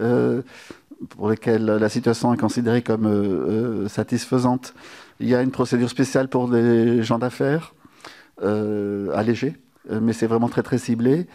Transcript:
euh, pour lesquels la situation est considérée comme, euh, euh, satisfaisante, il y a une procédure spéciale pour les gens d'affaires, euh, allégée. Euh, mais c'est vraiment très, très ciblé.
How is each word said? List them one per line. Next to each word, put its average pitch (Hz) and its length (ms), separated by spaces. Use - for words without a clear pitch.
euh, 123 420
pour 104 200
lesquels 110 340
la 107 240
situation 120 460
est 117 40
considérée 117 440
comme, 110 240
euh, 101 800
euh, 104 40
satisfaisante, 123 880
il 110 60
y 123 60
a 123 80
une 131 80
procédure 123 400
spéciale 131 380
pour 127 220
les 117 520
gens 117 160
d'affaires, 139 560
euh, 101 720
allégée. 117 400
Euh, 107 140
mais 113 100
c'est 113 140
vraiment 117 220
très, 120 140
très 123 160
ciblé. 127 560